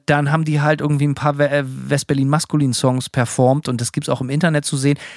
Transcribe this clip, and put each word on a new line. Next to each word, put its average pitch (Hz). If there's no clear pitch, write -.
dann 147
haben 160
die 151
halt 151
irgendwie 147
ein 139
paar 143
We-, 147
äh, 143
West-Berlin-Maskulin-Songs 135
performt. 131
Und 120
das 123
gibt's -
auch 127
im 131
Internet 151
zu -
sehen. 143